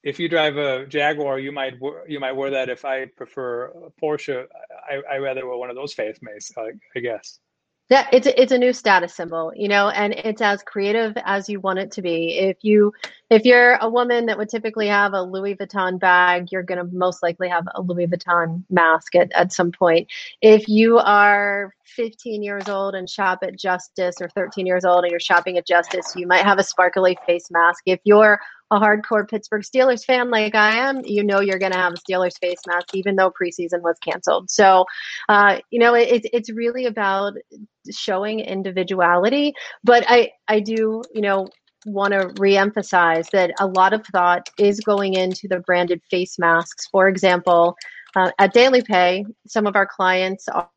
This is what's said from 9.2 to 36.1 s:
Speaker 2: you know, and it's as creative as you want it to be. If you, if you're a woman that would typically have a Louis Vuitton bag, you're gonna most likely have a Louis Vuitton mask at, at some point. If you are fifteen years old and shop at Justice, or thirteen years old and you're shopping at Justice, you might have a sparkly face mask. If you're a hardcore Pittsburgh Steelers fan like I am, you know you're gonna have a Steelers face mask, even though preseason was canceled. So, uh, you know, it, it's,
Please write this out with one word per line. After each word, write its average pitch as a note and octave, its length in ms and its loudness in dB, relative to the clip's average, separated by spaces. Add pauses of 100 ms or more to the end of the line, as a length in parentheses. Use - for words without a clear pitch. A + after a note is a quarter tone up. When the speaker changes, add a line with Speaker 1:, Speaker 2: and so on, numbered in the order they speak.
Speaker 2:
you G#3 140 -6
know, G3+ 220 2
and G#3 240 -4
it's A3 260 -6
as G3+ 220 0
creative G#3+ 500 -4 (120)
as G3 240 -4
you G3+ 120 -8
want F#3+ 180 -2
it F#3+ 140 -8
to - 80 -12
be. E3 380 -4
If F#3+ 240 -2
you, G#3 300 4 (360)
if A3 160 4
you're B3 380 6
a A3+ 60 -2
woman A#3+ 380 0
that A3 120 -2
would G#3+ 100 -6
typically A3 380 -4
have G3+ 260 0
a G3 80 -2
Louis F#3+ 360 -6
Vuitton F#3 440 -6
bag, F3+ 500 2
you're F#3+ 120 -6
gonna F3+ 220 -6
most F3+ 380 -4
likely F3 280 -4
have F3 240 -4
a F#3+ 80 -8
Louis F3 240 -4
Vuitton E3+ 640 -2
mask E3 440 2
at, F3 200 4
at F3+ 180 0
some F3 200 -2
point. E3+ 380 0 (300)
If G#3+ 280 6
you A3+ 300 4
are G3+ 760 2 (100)
fifteen A3 580 -8
years G3+ 260 -8
old G3 260 -4
and F#3 160 -10
shop F#3 320 -2
at F#3+ 160 -8
Justice, F3+ 640 -4
or F3 80 -10
thirteen F#3 340 -6
years F3+ 220 0
old F3+ 180 4
and F3 60 -2
you're E3+ 100 -4
shopping F3+ 380 2
at - 80 -6
Justice, F3 500 -2
you F3+ 100 -8
might F3+ 180 4
have G3 140 4
a F#3+ 60 2
sparkly F#3 640 0
face E3+ 240 -2
mask. E3+ 340 2
If F#3 200 0
you're G#3 360 6 (300)
a G#3 100 2
hardcore G#3+ 480 0
Pittsburgh G#3+ 340 -6
Steelers B3+ 400 0
fan B3 280 0
like G#3+ 240 0
I G#3+ 220 4
am, C4+ 280 -2
you G#3 180 -2
know G3+ 180 2
you're G3 180 -2
gonna F#3 180 -2
have F3+ 160 0
a E3+ 40 -12
Steelers F#3 440 -4
face F3+ 260 -6
mask, F3+ 280 -4
even G3 220 -2
though F#3+ 140 2
preseason F3 520 -6
was E3+ 200 -2
canceled. E3+ 480 -4
So, F#3+ 360 4 (420)
uh, G3+ 300 4 (120)
you A#3+ 80 -4
know, A#3 160 4
it, A#3 140 4
it's, A3+ 240 0